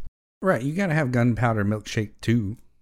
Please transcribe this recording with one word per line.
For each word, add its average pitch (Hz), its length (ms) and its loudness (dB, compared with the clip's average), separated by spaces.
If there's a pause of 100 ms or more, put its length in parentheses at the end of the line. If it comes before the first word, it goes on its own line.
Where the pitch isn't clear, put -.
(400)
Right, 175 220 2
you 143 100 -2
gotta 180 220 0
have 143 180 0
Gunpowder 117 540 2
Milkshake 107 460 -4 (100)
two. 113 340 0 (260)